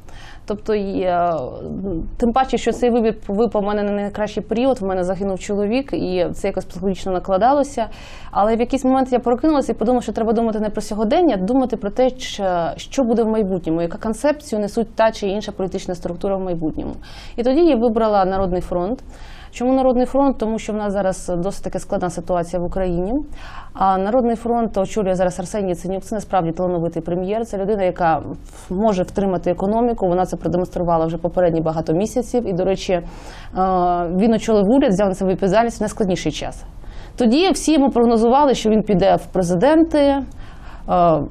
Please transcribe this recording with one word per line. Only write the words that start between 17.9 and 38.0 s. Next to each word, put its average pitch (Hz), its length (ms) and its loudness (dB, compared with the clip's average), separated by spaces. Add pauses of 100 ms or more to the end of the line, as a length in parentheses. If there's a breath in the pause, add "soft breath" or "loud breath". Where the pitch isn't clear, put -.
Народний 185 360 0
фронт. 180 420 -4 (480 loud breath)
Чому 247 220 0
Народний 254 320 4
фронт? 269 320 2
Тому 220 220 -2
що 220 140 -6
в - 20 -4
нас 208 180 -2
зараз 190 440 -2
досить 196 260 -4
таки 190 160 -4
складна 185 300 -2
ситуація 175 520 -2
в 175 40 -2
Україні. 185 480 -2 (600 loud breath)
А 190 240 2
Народний 226 380 2
фронт 226 420 -2
очолює 190 380 0
зараз 180 240 0
Арсеній 190 300 -4
Яценюк. 180 340 -4
Це 220 120 -6
насправді 180 360 0
талановитий 170 500 -2
прем'єр. 185 440 -4
Це 208 120 -6
людина, 196 260 0
яка 170 380 2 (480)
може 190 340 2
втримати 180 480 0
економіку. 220 560 0
Вона 175 180 2
це 175 120 -4
продемонструвала 170 680 0
вже 165 120 -2
попередні 170 440 2
багато 160 320 -2
місяців. 226 560 -2
І, 196 40 -2
до 180 120 0
речі, 190 280 0
е, 170 100 0 (1120 loud breath)
він 226 160 4
очолив 214 360 2
уряд, 262 220 4
взяв 196 160 2
на 185 60 0
себе 190 180 0
відповідальність 196 480 2
в - 20 -4
найскладніший 185 500 -2
час. - 320 -10 (520 loud breath)
Тоді 302 360 4
всі - 220 2
йому 277 160 6
прогнозували, 240 640 4